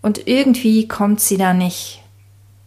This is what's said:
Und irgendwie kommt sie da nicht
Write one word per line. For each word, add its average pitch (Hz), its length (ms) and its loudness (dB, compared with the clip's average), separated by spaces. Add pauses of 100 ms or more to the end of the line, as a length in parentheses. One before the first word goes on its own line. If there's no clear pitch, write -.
Und 208 220 -2
irgendwie 240 600 2
kommt 208 320 0
sie - 160 -2
da 185 200 2
nicht - 480 -4 (640)